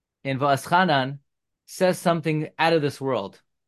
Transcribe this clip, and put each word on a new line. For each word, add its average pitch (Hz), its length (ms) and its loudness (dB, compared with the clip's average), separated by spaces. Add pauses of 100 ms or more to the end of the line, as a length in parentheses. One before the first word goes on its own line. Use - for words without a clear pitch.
(240)
in 135 160 -4
Va'aschanan 143 800 2 (480)
says 185 320 0
something 160 580 -2
out 165 160 2
of 160 80 2
this 143 180 -4
world. 113 400 -4 (280)